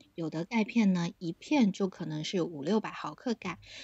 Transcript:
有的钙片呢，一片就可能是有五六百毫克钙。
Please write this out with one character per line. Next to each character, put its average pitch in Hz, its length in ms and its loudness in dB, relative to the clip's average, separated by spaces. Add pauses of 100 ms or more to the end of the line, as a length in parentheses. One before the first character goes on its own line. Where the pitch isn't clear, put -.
(160)
有 165 140 -4
的 156 160 -4
钙 226 180 0
片 208 300 4
呢， 170 240 0
一 170 160 -4
片 247 400 4
就 190 160 0
可 180 160 -8
能 156 180 -4
是 196 140 -4
有 165 80 2
五 160 180 -8
六 196 160 2
百 185 120 -4
毫 - 220 -10
克 233 200 -4
钙。 180 240 -8 (260)